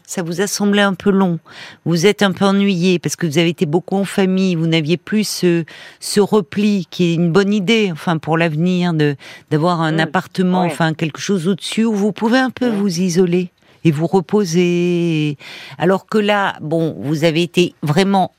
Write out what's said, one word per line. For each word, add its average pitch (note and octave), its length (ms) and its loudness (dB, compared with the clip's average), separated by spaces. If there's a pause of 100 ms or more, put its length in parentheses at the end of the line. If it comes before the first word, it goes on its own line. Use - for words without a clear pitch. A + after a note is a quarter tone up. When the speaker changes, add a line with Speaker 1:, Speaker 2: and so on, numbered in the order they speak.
Speaker 1:
ça - 160 -6
vous E3 160 -6
a G3+ 80 -2
semblé G3+ 340 0
un G3 120 2
peu - 180 -2
long. F#3+ 260 2 (480)
Vous E3 220 0
êtes G#3 160 2
un G3 80 4
peu G3 140 0
ennuyé F#3+ 540 2
parce - 180 -6
que F3 100 -2
vous D3 100 -2
avez E3+ 120 2
été - 160 -2
beaucoup D#3+ 320 -2
en G3 80 -2
famille, F#3+ 500 0
vous E3 120 0
n'aviez E3 300 2
plus G#3 300 -2
ce, E3+ 380 0 (340)
ce - 220 0
repli G3+ 680 0
qui F3 220 0
est - 40 0
une E3+ 180 2
bonne G3+ 200 2
idée, G#3+ 380 0
enfin, D#3+ 260 -4
pour D#3 200 -2
l'avenir, E3+ 560 0
de, D3 220 0 (360)
d'avoir D#3+ 300 0
un D#3 160 0
Speaker 2:
Mm. - 20 2
Speaker 1:
appartement, F#3 600 -2
Speaker 2:
Ouais. F3 60 0
Speaker 1:
enfin, D#3+ 260 -2
quelque D#3 260 -6
chose F#3 300 -2
au-dessus - 340 -2
où A3+ 100 0
vous G3+ 200 0
pouvez A3+ 260 0
un C4 100 0
peu B3 220 -2
Speaker 2:
Mm. G#3+ 40 -2
Speaker 1:
vous G3 260 -2
isoler F3+ 500 2 (340)
et E3 60 4
vous D#3 160 0
reposer. F3 1300 0 (400)
Alors F3+ 280 0
que - 120 -2
là, G3+ 420 0
bon, D#3 400 -4
vous C#3 240 -2
avez E3 200 2
été F3 380 0
vraiment F#3 580 2